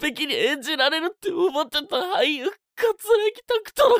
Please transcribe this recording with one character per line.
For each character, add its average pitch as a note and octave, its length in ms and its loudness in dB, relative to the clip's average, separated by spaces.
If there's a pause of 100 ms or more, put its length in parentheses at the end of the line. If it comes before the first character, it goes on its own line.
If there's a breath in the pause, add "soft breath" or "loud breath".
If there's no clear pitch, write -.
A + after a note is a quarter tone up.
璧 D4+ 260 -4
に C#4 80 -4
演 C4 280 0
じ D4+ 140 -4
ら C4+ 140 2
れ D#4+ 100 -2
る E4+ 140 -4
っ - 40 -20
て G4 140 -6
思 E4+ 300 0
っ B3+ 60 -4
て - 180 -4
た - 100 -4
俳 D4 420 0
優、 C#4 120 -4 (240)
桂 A4+ 220 0 (360)
木 A#4+ 120 -20
拓 A4 300 -2
人 C#5 140 4
の A#4 120 6